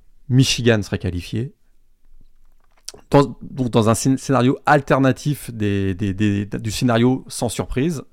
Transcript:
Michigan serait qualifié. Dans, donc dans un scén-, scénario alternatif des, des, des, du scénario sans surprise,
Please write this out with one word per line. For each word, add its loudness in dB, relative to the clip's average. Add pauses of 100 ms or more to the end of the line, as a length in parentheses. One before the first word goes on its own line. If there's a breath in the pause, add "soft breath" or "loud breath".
(300)
Michigan 4
serait -6
qualifié. -6 (1600)
Dans, 4
donc -6
dans 2
un 4
scén-, 0
scénario 0
alternatif 0
des, -2
des, -2
des, 0
du -8
scénario 2
sans -6
surprise, -4